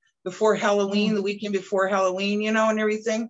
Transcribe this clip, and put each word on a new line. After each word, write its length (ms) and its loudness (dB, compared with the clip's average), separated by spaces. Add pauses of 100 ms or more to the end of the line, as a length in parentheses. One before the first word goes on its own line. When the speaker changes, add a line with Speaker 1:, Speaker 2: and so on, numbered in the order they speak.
(240)
Speaker 1:
before 320 2
Halloween, 560 2
Speaker 2:
Mm. 40 2
Speaker 1:
the 60 0
weekend 300 -4
before 380 0
Halloween, 520 0
you 120 -2
know, 160 2
and 100 0
everything. 500 -2